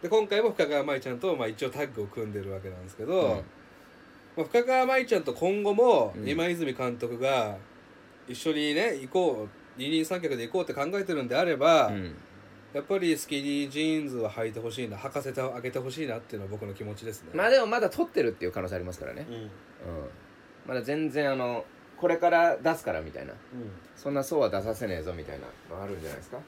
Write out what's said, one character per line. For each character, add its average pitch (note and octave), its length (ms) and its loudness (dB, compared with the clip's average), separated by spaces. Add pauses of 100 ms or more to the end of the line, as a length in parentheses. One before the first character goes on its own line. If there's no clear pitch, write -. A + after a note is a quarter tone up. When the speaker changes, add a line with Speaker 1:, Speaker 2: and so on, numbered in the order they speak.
Speaker 1:
で、 F3 80 -4
今 G#3+ 160 4
回 G3+ 160 2
も A3+ 80 4
深 E3 160 2
川 C#3+ 180 2
舞 C#3 160 -2
ち C3 80 -8
ゃ B2 60 -4
ん A#2+ 40 -10
と、 D#3 180 0
ま B2 80 -2
あ、 A2 40 0
一 A2 160 -4
応 B2+ 60 -2
タ C3+ 100 -6
ッ C#3 140 -4
グ A2 80 -4
を G2+ 40 -4
組 A2 200 -6
ん G#2 60 -8
で G2+ 100 -6
る G2 80 -8
わ F#2+ 100 -8
け F#2+ 80 -10
な F#2 80 -10
ん F#2 80 -14
で F#2 60 -16
す - 60 -20
け A2 100 -8
ど、 F3+ 140 2
Speaker 2:
う D3+ 60 4
ん。 A#2+ 40 4 (1040)
Speaker 1:
ま E3 60 -2
あ、 - 20 0
深 A#3+ 200 4
川 C4 200 4
舞 C4 220 2
ち A3+ 100 2
ゃ F3+ 40 4
ん - 20 -6
と - 100 -4
今 G3 300 2
後 G3+ 120 2
も、 G3 400 6
Speaker 2:
う G2+ 60 -10
ん。 A2+ 80 -4
Speaker 1:
今 E3 200 0
泉 E3 260 -2
監 B2 240 -2
督 A#2+ 200 -4
が、 A#2+ 380 2 (720)
一 B2 80 -8
緒 D#3+ 160 0
に D3 220 2
ね、 F#3+ 220 2
行 C3 120 -8
こ C#3+ 360 2
う、 G#2 40 -10 (320)
二 C3+ 100 -4
人 D#3+ 140 2
三 F3+ 160 -2
脚 C#3+ 160 -2
で A#2+ 120 -4
行 - 40 -14
こ F#3 80 2
う - 40 0
っ - 20 -8
て - 80 -4
考 C#3 120 -2 (120)
え F#3+ 60 -2
て F3+ 100 -2
る C#3+ 80 -2
ん B2 60 -4
で B2 80 0
あ E3 80 4
れ E3 120 2
ば、 D3 300 8
Speaker 2:
う G#2 60 2
ん。 F2+ 240 -4 (580)
Speaker 1:
や C#3+ 80 -2
っ - 20 -10
ぱ G3 140 0
り E3+ 180 4
ス - 100 -8
キ D3 100 -4
ニ C#3+ 320 -2
ー - 20 -10
ジ C#3+ 100 -4
ー D#3 240 2
ン C#3 40 -6
ズ B2+ 100 -4
は G#2+ 120 0
履 A2+ 180 -2
い A2 40 -6
て A2+ 80 -8
ほ A2+ 100 -4
し A#2+ 140 -6
い A2+ 40 -6
な、 G#2+ 100 -8
履 C3+ 120 -6
か C#3+ 120 -4
せ C3+ 100 -6
て C3+ 80 -4
あ B2+ 220 -4
げ B2+ 80 -4
て C3+ 80 -4
ほ C3 120 -6
し D#3 140 -6
い - 20 -4
な A#2 120 -4
っ - 20 -8
て - 140 -14
い - 20 -6
う G2+ 40 -6
の G2 40 -8
は G2+ 60 -8
僕 G#2 160 -8
の G2 80 -8
気 A2 100 -10
持 G#2+ 100 -8
ち A2+ 120 -12
で A2 80 -6
す - 80 -16
ね。 - 100 -18
Speaker 2:
ま F3 120 2
あ、 A3+ 60 6
で C4 80 8
も - 80 4
ま A3+ 140 2
だ G3+ 80 2
撮 D#4 160 0
っ E4 40 -6
て - 140 2
る A#2+ 60 4
っ G#2+ 40 0
て - 120 -8
い F2+ 40 0
う F2+ 40 -4
可 - 80 -4
能 F#2 80 -4
性 F#2+ 60 -6
あ F#2 40 -2
り F2 60 -6
ま F2+ 80 -8
す - 80 -12
か D2+ 60 -8
ら B1 80 -8
ね。 D#3 120 -10
Speaker 1:
う A#2+ 60 -12
ん。 - 40 -10
Speaker 2:
う - 20 -10
ん。 A2 120 -12 (1160)
ま B2+ 80 -6
だ B2 80 -2
全 D3+ 260 -2
然、 C#3 240 2
あ C3 40 0
の、 A#2+ 280 -2 (320)
こ F3+ 120 2
れ E3+ 100 4
か F3 100 6
ら E3+ 300 6
出 D#3+ 160 2
す - 100 -10
か F#2+ 80 -2
ら D#2+ 80 -2
み D#2+ 120 -10
た C2 100 -10
い C#2 40 -10
な。 C2 60 -12
Speaker 1:
う - 20 -12
ん。 - 40 -18 (580)
Speaker 2:
そ - 140 -6
ん C#3+ 40 -2
な C3+ 80 2
そ D#3 140 -2
う D3 40 4
は A2+ 100 4
出 G2 120 0
さ A2 120 -2
せ B2 120 -6
ね F2+ 120 -4
え D#2 40 -6
ぞ E2+ 120 -6
み D#2+ 100 -10
た D2 100 -10
い C2+ 60 -12
な B1+ 60 -12 (280)
の F#2+ 80 -8
あ G2+ 40 -8
る G2+ 100 -8
ん E2 60 -10
じ D#2 40 -8
ゃ D2+ 40 -6
な C#2 60 -8
い - 20 -10
で C#2 60 -14
す - 60 -18
か？ B2 180 -10